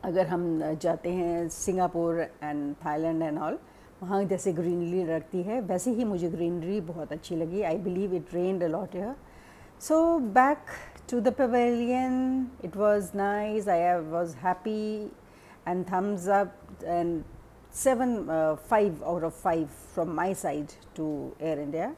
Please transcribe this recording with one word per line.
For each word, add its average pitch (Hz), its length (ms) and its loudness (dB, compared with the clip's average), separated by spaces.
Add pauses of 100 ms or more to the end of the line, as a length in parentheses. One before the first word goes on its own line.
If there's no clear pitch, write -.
अगर 185 240 2
हम 165 540 0
जाते 165 280 0
हैं 170 400 0
सिंगापुर 170 760 0 (180)
and 147 400 -4
Thailand 160 460 0
and 156 140 -2
all, 202 140 -2 (460)
वहाँ 196 200 2
जैसे 190 300 0
ग्रीनरी 175 500 0
लगती 165 400 -2
है, 220 180 -2
वैसे 190 300 0
ही 233 140 0
मुझे 180 240 0
ग्रीनरी 170 520 -2
बहुत 160 300 -8
अच्छी 156 240 -6
लगी। 165 280 -2
I 165 220 0
believe 185 340 0
it 156 140 -10
rained 180 300 0
a 165 120 2
lot 165 180 -6
here। 202 220 -6 (640)
So 330 400 4
back 254 560 4 (320)
to 240 140 0
the 233 100 4
pavilion, 254 1160 2 (140)
it 185 120 -8
was 208 380 2
nice, 208 540 0
I 175 320 4 (120)
was 170 320 -2
happy 214 680 -2 (560)
and 180 220 -2
thumbs 185 400 0
up 196 240 4 (340)
and 170 380 0 (480)
seven, 247 580 0
uh, 160 260 2
five 202 480 2
out 170 200 -2
of 165 100 -2
five 165 360 0 (240)
from 165 220 -2
my 175 160 0
side 151 420 -4 (220)
to 147 460 -4
Air 156 180 0
India। 160 380 -4